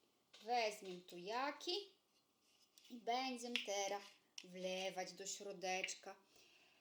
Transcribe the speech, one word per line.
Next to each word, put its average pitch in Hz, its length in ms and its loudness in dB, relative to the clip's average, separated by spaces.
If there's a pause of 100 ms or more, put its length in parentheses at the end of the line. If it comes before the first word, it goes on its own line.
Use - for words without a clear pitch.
(420)
weźmiemy 208 580 2
tu 180 160 -12
jaki 269 600 0 (1120)
i 254 40 -12
będziemy 240 640 2 (100)
teraz 202 360 2 (420)
wlewać 185 680 0
do 190 140 -8
środeczka. 190 920 -2 (640)